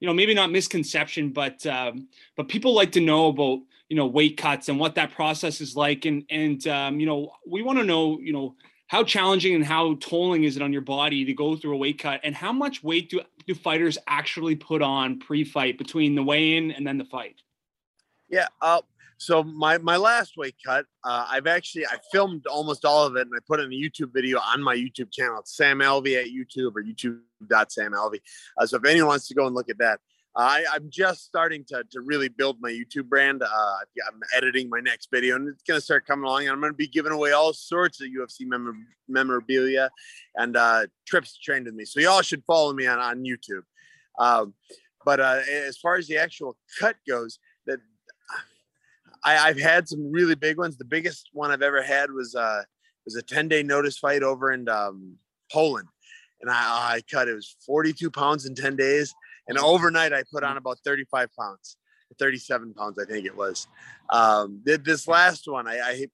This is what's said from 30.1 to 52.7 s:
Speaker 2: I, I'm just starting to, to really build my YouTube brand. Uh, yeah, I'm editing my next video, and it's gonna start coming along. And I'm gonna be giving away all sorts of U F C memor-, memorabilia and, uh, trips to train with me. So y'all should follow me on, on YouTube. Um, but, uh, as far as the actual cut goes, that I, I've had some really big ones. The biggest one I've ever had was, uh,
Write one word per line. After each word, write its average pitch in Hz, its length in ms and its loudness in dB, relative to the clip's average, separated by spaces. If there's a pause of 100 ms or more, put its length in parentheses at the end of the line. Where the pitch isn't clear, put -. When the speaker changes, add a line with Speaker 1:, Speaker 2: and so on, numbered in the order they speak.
Speaker 2:
I, 139 360 4
I'm 151 160 -6
just 180 360 -2
starting 160 440 -2
to, 127 220 -8
to 123 100 -14
really 139 280 -2
build 127 320 -2
my 117 100 -6
YouTube 120 380 -8
brand. 139 340 2
Uh, 104 340 0 (200)
yeah, 110 100 -8
I'm 110 140 -12 (160)
editing 127 320 0
my 117 100 -4
next 120 320 -4
video, 127 240 2
and 139 140 -4
it's 143 160 -16
gonna 160 160 0
start 143 260 0
coming 139 200 -2
along. 135 160 0
And 139 80 -2
I'm 139 100 -2
gonna 151 140 -2
be 147 120 -4
giving 147 240 -2
away 147 220 2
all 156 200 4
sorts 170 480 -2
of 139 80 -12
U 131 140 -8
F 120 80 -10
C - 140 -14
memor-, 123 320 -6 (320)
memorabilia 131 840 0 (460)
and, 120 200 0
uh, 113 300 4 (220)
trips 160 240 0
to - 80 -20
train 135 240 -4
with 113 100 -12
me. 107 100 -12
So - 140 -10
y'all 185 240 6
should 165 220 -4
follow 156 280 4
me 135 140 -2
on, 123 140 2
on 123 240 -4
YouTube. 110 380 -8 (580)
Um, 117 340 2 (500)
but, 143 140 4
uh, 135 220 2 (100)
as 143 280 -6
far 175 180 0
as 175 100 -4
the 151 120 -4
actual 156 380 -6 (220)
cut 214 160 0 (140)
goes, 117 320 -6 (260)
that 135 140 -6 (1400)
I, 151 140 4
I've 151 200 4
had 160 300 4
some 151 240 -6
really 165 240 2
big 151 200 -2
ones. 165 200 -4
The 135 80 -14
biggest 160 480 -6
one 147 180 -4
I've 139 120 0
ever 139 200 4
had 139 300 0
was, 127 240 -8
uh, 110 260 0 (420)